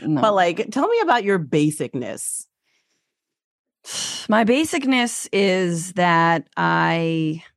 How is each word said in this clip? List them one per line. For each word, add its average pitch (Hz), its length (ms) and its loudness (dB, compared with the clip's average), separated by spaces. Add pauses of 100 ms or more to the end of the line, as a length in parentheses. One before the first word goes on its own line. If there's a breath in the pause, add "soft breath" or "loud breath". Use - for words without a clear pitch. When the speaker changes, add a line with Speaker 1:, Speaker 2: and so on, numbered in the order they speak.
Speaker 1:
No. 156 160 0
Speaker 2:
But, 214 120 4
like, 175 360 2
tell 285 180 -2
me 466 140 2
about 247 220 2
your 196 140 2
basicness. 147 1080 -4 (1400)
Speaker 1:
<sighs> - 460 -10
My 220 140 4
basicness 262 880 0
is 185 600 0
that 170 640 2
I, 165 840 0 (140)